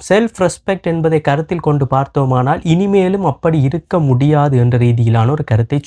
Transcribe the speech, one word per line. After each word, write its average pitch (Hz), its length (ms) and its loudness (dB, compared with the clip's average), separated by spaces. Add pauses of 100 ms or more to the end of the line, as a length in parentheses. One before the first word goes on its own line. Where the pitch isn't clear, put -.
செல்ஃப் 220 300 0
ரெஸ்பெக்ட் 185 440 -4
என்பதை 160 380 0
கருத்தில் 156 380 -2
கொண்டு 147 280 0
பார்த்தோமானால் 135 760 -2
இனிமேலும் 190 600 0
அப்படி 160 380 -2
இருக்க 160 380 -2
முடியாது" 143 580 2
என்ற 120 200 2
ரீதியிலான 117 540 2
ஒரு 151 120 -4
கருத்தை 117 440 -2